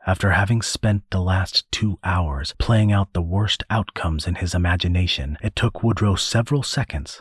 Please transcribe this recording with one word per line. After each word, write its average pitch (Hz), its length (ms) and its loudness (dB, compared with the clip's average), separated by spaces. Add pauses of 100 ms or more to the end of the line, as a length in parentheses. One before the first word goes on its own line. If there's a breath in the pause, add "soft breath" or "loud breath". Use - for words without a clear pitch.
After 95 240 2
having 104 320 2
spent - 480 0
the 95 100 0
last 92 500 0
two 104 320 0
hours 80 540 -2
playing 107 340 4
out 101 220 2
the 87 80 0 (160)
worst 104 320 0
outcomes - 580 -4
in 87 100 -2
his 90 180 -4
imagination, 87 880 0
it 107 120 -4
took - 280 -2
Woodrow 104 320 2
several 117 480 0
seconds - 580 -6